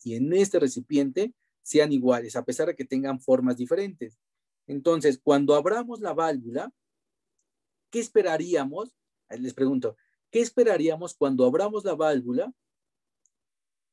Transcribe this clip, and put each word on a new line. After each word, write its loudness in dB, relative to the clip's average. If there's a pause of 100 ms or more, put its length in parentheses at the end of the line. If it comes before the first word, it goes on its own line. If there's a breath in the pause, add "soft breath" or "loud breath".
y -8
en -2
este 4
recipiente -2 (300)
sean 2
iguales, 0
a -6
pesar -2
de -4
que -8
tengan -4
formas 2
diferentes. -6 (480)
Entonces, 0
cuando 4
abramos -2
la -6
válvula, -4 (1160)
¿qué -4
esperaríamos? 0 (320)
Les -8
pregunto, -2 (360)
¿qué 2
esperaríamos 0
cuando 2
abramos 0
la -2
válvula, -2 (1400)